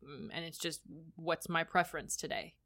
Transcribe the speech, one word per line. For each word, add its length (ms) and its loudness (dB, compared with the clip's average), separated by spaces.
mm, 240 -8
and 140 -2
it's 140 -8
just, 220 0
what's 340 0
my 140 4
preference 520 4
today, 380 -2